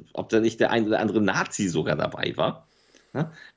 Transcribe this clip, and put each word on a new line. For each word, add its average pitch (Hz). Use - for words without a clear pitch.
ob -
da 113
nicht 113
der 113
ein 110
oder 107
andere 107
Nazi 101
sogar 82
dabei -
war. -
Ne? 156